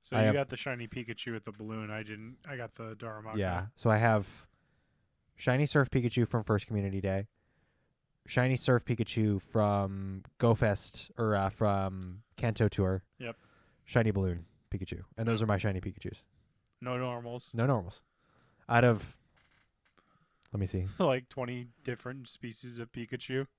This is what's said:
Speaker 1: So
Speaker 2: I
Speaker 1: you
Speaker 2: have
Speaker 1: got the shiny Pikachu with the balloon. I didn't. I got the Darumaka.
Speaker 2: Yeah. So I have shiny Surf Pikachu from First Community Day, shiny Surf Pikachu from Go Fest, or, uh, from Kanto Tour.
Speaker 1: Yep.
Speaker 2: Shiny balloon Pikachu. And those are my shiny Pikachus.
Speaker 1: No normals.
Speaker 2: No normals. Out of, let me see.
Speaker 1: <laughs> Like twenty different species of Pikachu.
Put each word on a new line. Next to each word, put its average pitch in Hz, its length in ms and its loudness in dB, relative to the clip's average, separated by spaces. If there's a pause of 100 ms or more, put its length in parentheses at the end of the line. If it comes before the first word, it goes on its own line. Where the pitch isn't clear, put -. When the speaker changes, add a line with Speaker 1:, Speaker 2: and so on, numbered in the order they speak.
Speaker 1:
So - 140 -8
Speaker 2:
I 110 60 4
Speaker 1:
you 110 60 8
Speaker 2:
have 107 80 6
Speaker 1:
got 139 140 0
the 127 80 -8
shiny 120 300 -6
Pikachu 117 460 -8
with 110 100 -8
the 113 80 -12
balloon. 107 400 -8
I 110 120 -6
didn't. 107 340 -14 (100)
I 143 80 -10
got 117 200 -10
the 113 200 -12
Darumaka. 110 420 -10
Speaker 2:
Yeah. 92 280 -2 (100)
So - 140 0
I 107 80 6
have 110 500 2 (880)
shiny 131 300 0
Surf 139 240 2
Pikachu 120 380 2
from 113 160 -2
First 104 240 0
Community 98 340 -2
Day, 95 260 0 (1000)
shiny 127 300 2
Surf 127 300 4
Pikachu 107 560 2
from 98 840 0 (140)
Go 117 180 6
Fest, - 640 0
or, 110 180 2
uh, 98 140 2
from 95 720 -2 (180)
Kanto 113 320 2
Tour. 95 340 0 (160)
Speaker 1:
Yep. 117 160 -8 (480)
Speaker 2:
Shiny 110 280 2
balloon 90 340 0 (260)
Pikachu. 92 300 -8 (160)
And 113 100 -2
those 113 140 2
are 113 60 2
my 104 100 2
shiny 95 240 0
Pikachus. - 400 -10 (580)
Speaker 1:
No 123 180 -4
normals. 120 560 -6
Speaker 2:
No 117 120 4
normals. 110 360 2 (680)
Out 117 160 8
of, 117 320 2 (1400)
let 104 60 -4
me 98 80 0
see. 92 240 -2
Speaker 1:
<laughs> - 80 -16
Like 131 280 2
twenty 123 400 -8 (160)
different 127 460 -10
species 117 500 -12
of 117 120 -10
Pikachu. 127 560 -6 (120)